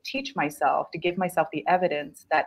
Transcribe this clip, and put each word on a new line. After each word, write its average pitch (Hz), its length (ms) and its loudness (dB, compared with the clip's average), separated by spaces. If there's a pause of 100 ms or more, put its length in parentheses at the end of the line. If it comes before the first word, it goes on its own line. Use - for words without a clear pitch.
teach 277 320 -8
myself, 147 540 0
to 170 80 -8
give 175 180 0
myself 175 360 0
the 151 160 -6
evidence 156 640 0
that 156 160 2